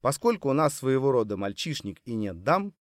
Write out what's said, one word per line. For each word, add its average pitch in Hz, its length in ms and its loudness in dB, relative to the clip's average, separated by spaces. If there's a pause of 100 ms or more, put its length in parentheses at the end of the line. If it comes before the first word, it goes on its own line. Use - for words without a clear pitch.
Поскольку 139 480 0
у 135 40 2
нас 147 220 2
своего 131 360 2
рода 107 260 2
мальчишник 101 680 -6
и 120 100 -8
нет 98 300 -4
дам 185 380 0